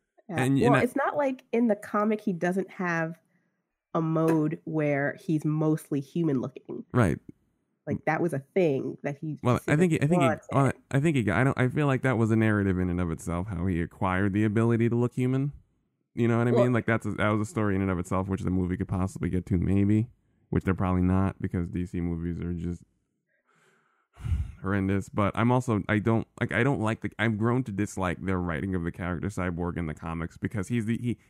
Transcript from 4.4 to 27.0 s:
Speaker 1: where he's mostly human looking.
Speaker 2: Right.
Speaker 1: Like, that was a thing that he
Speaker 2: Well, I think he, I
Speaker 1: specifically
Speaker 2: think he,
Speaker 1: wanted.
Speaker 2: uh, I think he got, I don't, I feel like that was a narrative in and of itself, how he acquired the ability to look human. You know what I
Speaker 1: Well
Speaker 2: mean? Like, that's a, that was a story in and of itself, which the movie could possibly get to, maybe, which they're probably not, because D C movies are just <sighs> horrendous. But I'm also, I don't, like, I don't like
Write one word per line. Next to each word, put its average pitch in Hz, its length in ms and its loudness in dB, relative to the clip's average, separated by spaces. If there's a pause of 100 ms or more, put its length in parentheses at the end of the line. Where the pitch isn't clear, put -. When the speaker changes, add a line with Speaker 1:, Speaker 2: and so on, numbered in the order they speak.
Speaker 1:
where 147 560 -2
he's 156 240 -2
mostly 156 560 0
human 147 400 -2
looking. - 520 -10
Speaker 2:
Right. 98 260 2 (680)
Speaker 1:
Like, - 180 -4
that 156 160 -2
was 165 140 0
a 139 40 -4 (160)
thing 143 480 0
that 143 180 -6
he 151 220 -8
Speaker 2:
Well, 123 240 2
I 147 80 2
think 170 160 4
he, 156 100 2
I - 40 2
Speaker 1:
specifically - 20 2
Speaker 2:
think 175 160 4
he, 170 60 6
Speaker 1:
wanted. 139 480 0
Speaker 2:
uh, - 20 -20 (140)
I 135 80 2
think 156 160 2
he 120 80 0
got, 95 160 2
I 127 40 4
don't, 135 140 2
I 127 80 2
feel 143 220 0
like 131 140 0
that 127 160 2
was 113 120 4
a 113 60 4
narrative 104 420 4
in 92 100 0
and 87 120 0
of 87 100 -2
itself, 87 380 -4
how 87 180 -4
he 87 140 0
acquired 92 520 0
the 104 120 2
ability 113 460 2
to 117 40 0
look 120 200 0
human. 131 380 0 (640)
You 117 140 2
know 117 100 2
what 120 80 2
I 120 60 2
Speaker 1:
Well 120 120 6
Speaker 2:
mean? 123 80 4
Like, 113 140 0
that's 113 180 0
a, 104 80 -4
that 104 180 0
was 107 100 2
a 110 100 -2
story 107 240 0
in 95 80 0
and 95 80 0
of 90 80 0
itself, 95 300 -2
which 95 140 -2
the 92 80 -2
movie 90 260 0
could 92 100 -4
possibly 92 420 -2
get 87 180 -2
to, 98 120 2
maybe, 101 500 2 (420)
which - 120 0
they're 95 120 0
probably 92 280 0
not, 92 380 2
because 90 280 -4
D 90 160 -4
C 87 160 -6
movies 85 380 -4
are 85 140 -6
just 85 300 -6 (1300)
<sighs> - 80 -20 (400)
horrendous. 98 460 0
But 101 260 0
I'm 117 160 2
also, 123 380 2
I 107 100 2
don't, 113 300 0 (100)
like, - 140 -4
I 98 100 0
don't 127 180 0
like 107 200 -2